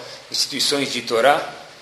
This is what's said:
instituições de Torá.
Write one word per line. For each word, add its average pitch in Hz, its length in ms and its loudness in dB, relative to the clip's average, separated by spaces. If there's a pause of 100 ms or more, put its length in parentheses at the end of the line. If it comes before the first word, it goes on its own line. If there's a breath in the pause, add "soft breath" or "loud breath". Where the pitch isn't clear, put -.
(320 loud breath)
instituições 139 600 0
de 120 100 -4
Torá. 120 400 4 (400 loud breath)